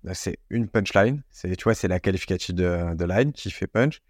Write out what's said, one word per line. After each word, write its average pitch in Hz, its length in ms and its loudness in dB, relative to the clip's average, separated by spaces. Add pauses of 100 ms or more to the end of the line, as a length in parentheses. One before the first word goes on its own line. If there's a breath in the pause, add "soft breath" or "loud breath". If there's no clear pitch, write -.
(120)
C'est - 260 -6 (120)
une 113 180 -2
punchline. 113 600 2
C'est, 92 260 -6
tu - 80 -12
vois, 113 100 4
c'est 98 140 -2
la 92 100 0
qualificative 92 560 -2
de, 87 400 0
de 82 120 -2
line 120 260 2
qui - 180 -8
fait - 160 -6
punch. 135 440 0